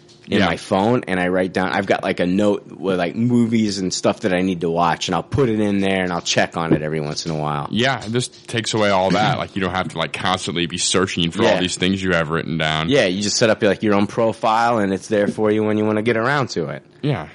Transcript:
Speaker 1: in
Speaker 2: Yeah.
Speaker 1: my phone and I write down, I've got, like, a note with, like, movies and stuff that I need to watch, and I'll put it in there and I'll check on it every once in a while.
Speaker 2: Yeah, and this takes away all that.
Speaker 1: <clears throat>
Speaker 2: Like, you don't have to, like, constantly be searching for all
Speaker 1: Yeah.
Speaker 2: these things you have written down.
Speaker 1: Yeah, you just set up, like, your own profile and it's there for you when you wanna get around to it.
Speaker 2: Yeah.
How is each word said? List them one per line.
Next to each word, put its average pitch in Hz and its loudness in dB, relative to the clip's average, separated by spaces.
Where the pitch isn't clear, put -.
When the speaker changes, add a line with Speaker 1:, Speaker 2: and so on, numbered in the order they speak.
Speaker 1:
in 107 2
Speaker 2:
Yeah. 95 2
Speaker 1:
my 85 -2
phone 107 0
and 92 -2
I 90 0
write 92 0
down, 92 0
I've 98 0
got, 98 0
like, 92 -2
a 90 0
note 101 0
with, 92 -2
like, 85 -2
movies 113 2
and 92 -2
stuff - 0
that 98 0
I 90 2
need 92 0
to 85 -2
watch, 82 0
and 90 0
I'll 82 -2
put 139 0
it 107 0
in 101 0
there 95 0
and 90 -2
I'll 87 -2
check - 0
on 82 0
it 76 0
every 76 -4
once 76 -6
in 85 -4
a 78 -2
while. 73 -4
Speaker 2:
Yeah, 120 -2
and 104 -8
this 123 -2
takes - -6
away 107 2
all 95 4
that. 101 2
Speaker 1:
<clears throat> - -
Speaker 2:
Like, 82 -6
you 98 -2
don't 90 0
have 92 -2
to, 85 -8
like, 80 -2
constantly 90 -2
be 87 -8
searching 85 0
for 101 0
all 110 4
Speaker 1:
Yeah. 95 2
Speaker 2:
these 90 -2
things 95 0
you 92 0
have 82 2
written 82 -4
down. 78 0
Speaker 1:
Yeah, 131 4
you 95 0
just 104 -2
set 117 4
up, 107 2
like, 98 2
your 104 4
own 101 4
profile 117 2
and 98 0
it's 92 -6
there 101 2
for 107 0
you 107 2
when 107 0
you 107 0
wanna 107 0
get 113 0
around 131 0
to 80 -4
it. 69 -12
Speaker 2:
Yeah. 98 -4